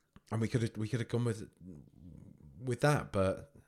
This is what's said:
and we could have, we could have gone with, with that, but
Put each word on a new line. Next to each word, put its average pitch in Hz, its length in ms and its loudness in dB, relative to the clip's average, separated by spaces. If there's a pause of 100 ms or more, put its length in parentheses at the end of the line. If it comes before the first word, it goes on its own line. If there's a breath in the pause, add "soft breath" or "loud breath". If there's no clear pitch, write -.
(320)
and 107 100 2
we 107 80 2
could 120 120 2
have, 113 160 -2
we 107 120 -2
could 120 100 0
have 110 100 -4
gone 120 140 2
with, 110 240 -2 (1160)
with 123 180 -2
that, 147 320 4
but 95 380 2 (160)